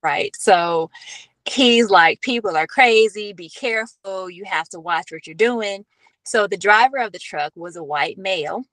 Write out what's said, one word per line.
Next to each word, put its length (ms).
right? 360
So 520
he's 440
like, 320
"People 360
are 100
crazy. 640
Be 180
careful. 800
You 160
have 240
to 120
watch 300
what 160
you're 80
doing." 500
So 220
the 100
driver 400
of 160
the 60
truck 360
was 220
a 60
white 340
male. 560